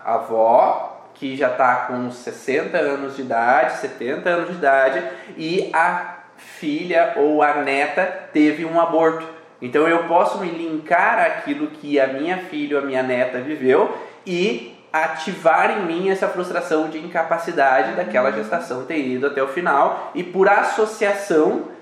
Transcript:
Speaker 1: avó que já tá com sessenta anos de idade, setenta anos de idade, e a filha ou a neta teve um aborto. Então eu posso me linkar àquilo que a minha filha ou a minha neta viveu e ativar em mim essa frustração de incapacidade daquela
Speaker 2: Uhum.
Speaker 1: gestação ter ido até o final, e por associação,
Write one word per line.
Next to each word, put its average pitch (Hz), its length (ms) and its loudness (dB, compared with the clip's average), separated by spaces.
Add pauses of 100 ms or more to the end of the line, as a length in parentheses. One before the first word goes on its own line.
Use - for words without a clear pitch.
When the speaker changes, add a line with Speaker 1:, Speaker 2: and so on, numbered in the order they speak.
Speaker 1:
avó 113 1040 2
que 135 240 -8
já 135 140 0
tá 123 360 2
com 123 240 -6
sessenta 139 680 -4
anos 139 360 -4
de 139 80 -8
idade, 123 540 2
setenta 143 540 -4
anos 175 180 0
de 180 60 -8
idade, 135 480 2 (340)
e 160 380 -4
a 175 400 0 (220)
filha 165 800 0
ou 151 260 4
a 147 140 4
neta 147 760 -2
teve 151 320 2
um 165 160 0
aborto. 160 460 2 (340)
Então 143 260 2
eu 170 180 2
posso 175 340 2
me 185 100 -4
linkar 170 720 0
àquilo 147 480 -2
que 143 320 0
a 131 60 6
minha 151 320 -2
filha 147 400 -4
ou 139 40 -2
a 143 40 -4
minha 131 160 -2
neta 127 360 0
viveu 139 580 2 (300)
e 190 460 -2 (200)
ativar 170 880 0
em 190 80 -2
mim 170 220 -2
essa 190 200 0
frustração 165 600 -2
de 156 100 -10
incapacidade 160 920 0
daquela 127 380 0
Speaker 2:
Uhum. 107 60 -4
Speaker 1:
gestação - 480 -6
ter 165 140 -6
ido 127 280 -2
até 139 160 -2
o 131 60 0
final, 160 680 0
e 175 80 -4
por 190 260 2
associação, 202 1300 0